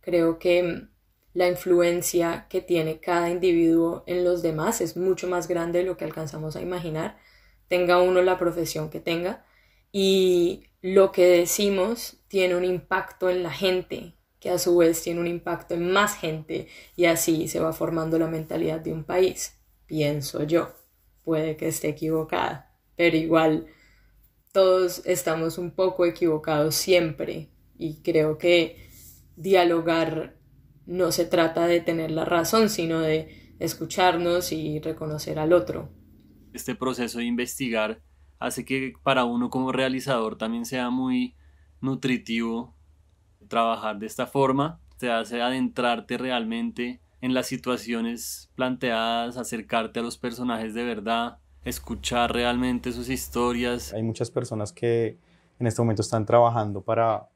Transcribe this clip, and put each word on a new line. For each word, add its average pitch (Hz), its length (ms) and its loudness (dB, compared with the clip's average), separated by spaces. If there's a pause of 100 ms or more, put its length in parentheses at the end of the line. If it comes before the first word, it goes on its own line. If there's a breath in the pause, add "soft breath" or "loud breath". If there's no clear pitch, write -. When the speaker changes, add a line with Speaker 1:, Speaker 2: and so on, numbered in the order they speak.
Speaker 1:
Creo 165 380 2
que 175 500 2 (460)
la 175 140 2
influencia 175 1000 2
que 185 140 -4
tiene 160 360 0
cada 170 300 0
individuo 170 760 4
en 180 180 -2
los 175 160 2
demás 165 400 -2
es 165 160 -4
mucho 180 320 0
más 175 200 -2
grande 170 320 0
de 180 40 2
lo 180 140 -4
que 165 80 -8
alcanzamos 156 500 -8
a 180 60 -8
imaginar, 175 560 -6 (500 soft breath)
tenga 180 340 4
uno 180 180 4
la 185 160 4
profesión 165 540 -2
que 160 80 -12
tenga, 175 480 -4 (460 soft breath)
y 190 720 4 (180)
lo 190 300 6
que 180 120 6
decimos 190 920 4 (100)
tiene 180 300 2
un 180 80 0
impacto 185 680 -2
en 180 140 0
la 170 80 -6
gente, 185 640 -2 (240)
que - 100 -6
a 175 80 0
su 175 180 4
vez 170 260 4
tiene 170 180 -4
un 175 80 -2
impacto 170 460 -6
en 175 180 -2
más 208 240 2
gente, 156 500 -6 (300 loud breath)
y 175 80 2
así 160 420 2
se 170 140 -4
va 160 120 0
formando 160 460 -2
la 165 80 2
mentalidad 160 540 -4
de 165 120 -6
un 160 120 -8
país, - 520 0 (300)
pienso 147 560 -2
yo. 156 300 0 (500)
Puede 156 340 -2
que 160 120 -4
esté 156 220 -2
equivocada, 156 840 -4 (220)
pero 170 200 4
igual 160 500 2 (840 soft breath)
todos 185 560 4
estamos 165 500 -2
un 175 140 -6
poco 185 360 2
equivocados 156 680 0
siempre, 165 760 0 (260)
y 156 240 -8
creo 156 340 2
que 170 520 2 (480 loud breath)
dialogar 165 1000 2 (500)
no 175 260 0
se 170 120 0
trata 170 440 2
de 175 120 4
tener 165 300 -2
la 160 140 -2
razón, 208 440 2
sino 165 300 -2
de 156 600 -4
escucharnos 175 920 0
y 156 300 -4
reconocer 156 580 -6
al 156 140 2
otro. 170 380 0 (600)
Speaker 2:
Este - 220 -8
proceso 120 440 -4
de 120 80 -4
investigar 117 760 -2 (380)
hace 123 240 -6
que 131 300 -6 (100)
para 131 180 2
uno 120 280 -2
como 131 200 -2
realizador 127 680 -2
también 117 280 -6
sea 123 260 -4
muy 127 460 -2 (440)
nutritivo 120 920 -4 (720)
trabajar 110 540 0
de 110 60 -8
esta 123 200 -6
forma. 139 540 0 (180)
Te 123 140 -2
hace 113 300 -2
adentrarte 123 760 -2
realmente 120 840 -4 (200)
en 127 140 -2
las 127 120 0
situaciones 117 1080 -6
planteadas, 117 800 -2
acercarte 113 640 -4
a - 20 -4
los 117 160 -8
personajes 117 560 -6
de 117 80 -4
verdad, 117 560 -4 (240)
escuchar 120 720 -2
realmente 123 580 0
sus 120 180 -8
historias. 120 840 -2
Speaker 3:
Hay 110 100 -4
muchas 113 300 -4
personas 113 400 -4
que 117 460 -2 (420 soft breath)
en 117 80 2
este 110 140 -2
momento 113 200 2
están 107 240 -2
trabajando 117 560 2
para 110 540 0